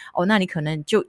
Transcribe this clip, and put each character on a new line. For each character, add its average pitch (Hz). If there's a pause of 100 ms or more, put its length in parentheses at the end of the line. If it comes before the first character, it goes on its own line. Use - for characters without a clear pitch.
(140)
哦， 175
那 208
你 185
可 165
能 151
就 214